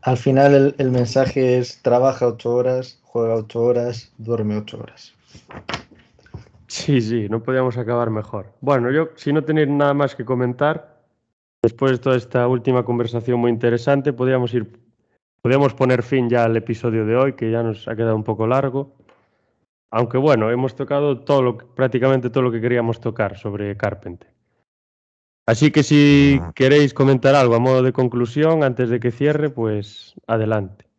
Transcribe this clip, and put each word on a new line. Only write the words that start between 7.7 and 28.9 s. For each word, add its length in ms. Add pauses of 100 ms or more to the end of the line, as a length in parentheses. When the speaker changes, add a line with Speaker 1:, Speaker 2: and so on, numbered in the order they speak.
Speaker 2:
acabar 340
mejor. 500
Bueno, 300
yo, 260
si 160
no 100
tenéis 260
nada 240
más 220
que 100
comentar, 760 (640)
después 300
de 60
toda 180
esta 300
última 380
conversación 560
muy 100
interesante, 640
podríamos 420
ir, 260 (600)
podríamos 320
poner 280
fin 280
ya 140
al 120
episodio 480
de 120
hoy, 180
que 160
ya 120
nos 260
ha 80
quedado 200
un 80
poco 220
largo. 500 (960)
Aunque, 260
bueno, 320
hemos 260
tocado 440
todo 220
lo 160
que, 80
prácticamente 640
todo 140
lo 80
que 80
queríamos 400
tocar 380
sobre 380
Carpenter. 560 (1120)
Así 260
que 100
si 580
Speaker 3:
Ajá. 140
Speaker 2:
queréis 400
comentar 400
algo 220
a 20
modo 240
de 100
conclusión, 680
antes 260
de 120